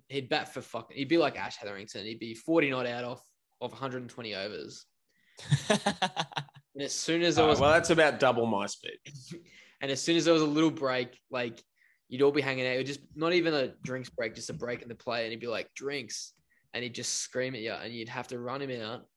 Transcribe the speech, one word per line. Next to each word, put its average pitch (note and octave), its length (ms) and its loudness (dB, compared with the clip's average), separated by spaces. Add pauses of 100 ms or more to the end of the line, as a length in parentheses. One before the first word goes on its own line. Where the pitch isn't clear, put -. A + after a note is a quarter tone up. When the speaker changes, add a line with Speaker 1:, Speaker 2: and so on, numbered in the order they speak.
Speaker 1:
he'd C3+ 200 -6
bat - 240 -2
for C3 80 -8
fucking, - 340 -10
he'd C3 140 -6
be E3 80 4
like C3+ 220 4
Ash G2 180 -6
Hetherington. G2+ 480 -10
He'd A2+ 160 -8
be A#2 140 -8
forty D#3+ 340 2
not B2+ 180 -2
out A#2+ 180 -4
off, B2 180 -10 (400)
of A#2+ 100 -6
a A2+ 40 -16
hundred B2+ 260 -6
and A#2+ 80 -14
twenty A2+ 240 -10
overs. F#2+ 560 -8
Speaker 2:
<laughs> - 800 -4 (1040)
Speaker 1:
And C#3 60 -6
as C3+ 100 -4
soon E3+ 300 0
as E3 140 4
there D#3+ 80 8
Speaker 3:
Oh, D#3 60 8
Speaker 1:
was C3+ 100 6
Speaker 3:
well, C#3+ 100 8
that's E3 200 6
about D3+ 280 6
double A#2+ 280 6
my G2+ 200 2
speed. - 320 -10 (340)
Speaker 1:
<laughs> E3+ 80 -14 (400)
And C#3 120 -4
as C3+ 100 -4
soon E3+ 140 4
as D#3 80 4
there E3+ 80 8
was D#3+ 100 8
a D#3 40 4
little D3+ 240 4
break, B2+ 500 -2 (100)
like, A#2+ 320 -4 (460)
you'd B2+ 140 0
all C#3+ 100 8
be D3 80 2
hanging C3 260 0
out. B2+ 60 0
It B2 60 0
would C3 80 -2
just, C#3 140 -8 (140)
not E3 200 0
even E3 180 4
a C3+ 160 2 (140)
drinks B2+ 260 -6
break, A2+ 260 -6
just - 140 -12
a - 60 -8
break A#2+ 260 -6
in - 80 -16
the A#2 60 -12
play. A#2 300 -4
And A2+ 60 -6
he'd A2+ 100 -8
be A#2 60 -8
like, G#2+ 280 -4
"Drinks." C3+ 580 -8 (400)
And A#2+ 100 -4
he'd A#2+ 120 -6
just - 220 -4
scream B2+ 380 -4
at A2+ 60 -8
you. A2 120 -4
And F#2 200 -8
you'd A#2 160 -8
have B2+ 200 -8
to B2+ 100 -8
run B2 240 -6
him B2+ 180 -6
out A2+ 220 -8 (140)